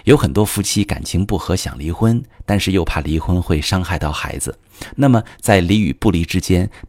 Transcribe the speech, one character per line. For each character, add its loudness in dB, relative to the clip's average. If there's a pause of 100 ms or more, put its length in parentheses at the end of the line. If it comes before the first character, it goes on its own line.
有 8
很 2
多 2
夫 -2
妻 0
感 -6
情 -2
不 -2
和 -2
想 -6
离 -6
婚， 0 (220)
但 0
是 -2
又 2
怕 -4
离 -2
婚 0
会 0
伤 -2
害 -4
到 -4
孩 -8
子。 -8 (360)
那 2
么 4 (160)
在 4
离 2
与 0
不 0
离 2
之 -2
间， 0 (180)